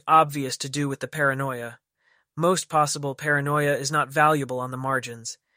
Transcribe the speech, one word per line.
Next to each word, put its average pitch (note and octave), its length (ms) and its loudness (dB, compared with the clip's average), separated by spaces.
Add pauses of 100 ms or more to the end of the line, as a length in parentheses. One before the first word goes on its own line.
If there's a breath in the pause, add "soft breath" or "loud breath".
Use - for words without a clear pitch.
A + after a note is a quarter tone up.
obvious D3 500 4
to C#3 120 -8
do C#3+ 180 -2
with C3+ 120 -4
the - 80 -8
paranoia. C3 720 -4 (560)
Most E3+ 340 0
possible D3 460 0
paranoia D3 580 0
is C#3 180 -4
not C#3+ 180 0
valuable C#3+ 500 2
on B2+ 120 -4
the B2+ 60 -8
margins. B2 600 -4 (200)